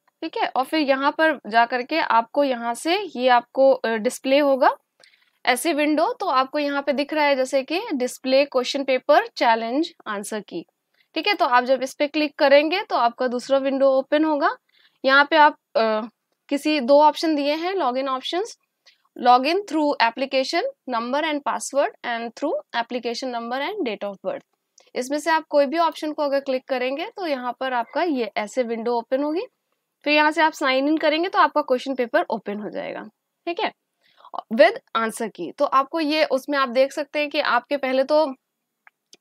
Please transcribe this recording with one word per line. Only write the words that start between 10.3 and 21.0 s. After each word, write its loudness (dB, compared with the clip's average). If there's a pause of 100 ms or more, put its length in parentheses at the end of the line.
की, -12 (480)
ठीक -6
है। 0
तो 0
आप 2
जब 0
इस -6
पे 0
क्लिक -2
करेंगे 4
तो -4
आपका 0
दूसरा 0
विंडो 2
ओपन 2
होगा। 0 (480)
यहाँ 6
पे 2
आप, 6 (200)
अ, 0 (480)
किसी -2
दो 6
ऑप्शन 2
दिए 0
हैं -4
login -2
options, -6 (720)
login 6
through 0 (100)
application 0 (280)
number -2